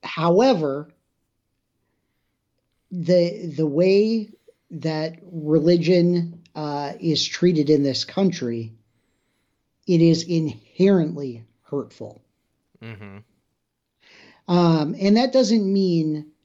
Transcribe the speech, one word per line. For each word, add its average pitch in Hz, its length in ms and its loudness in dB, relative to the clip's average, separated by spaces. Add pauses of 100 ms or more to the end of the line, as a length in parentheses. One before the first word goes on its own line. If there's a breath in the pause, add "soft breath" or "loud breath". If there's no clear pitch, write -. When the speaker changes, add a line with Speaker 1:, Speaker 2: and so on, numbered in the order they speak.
Speaker 1:
However, 165 840 0 (2000)
the, 175 560 0 (100)
the 160 100 0
way 196 600 2 (420)
that 160 480 -6 (120)
religion, 170 1080 2 (140)
uh, 143 440 -8
is 160 260 -2
treated 156 440 0
in 143 140 4
this 135 220 -4
country, 117 680 -4 (1120)
it 170 140 2
is 165 220 4
inherently 160 1200 -2 (180)
hurtful. 113 600 -12 (580)
Speaker 2:
Mm-hmm. 104 360 -18 (1300 soft breath)
Speaker 1:
Um, 170 520 2
and 202 180 2
that 247 160 0
doesn't 214 380 2
mean 165 600 -2 (120)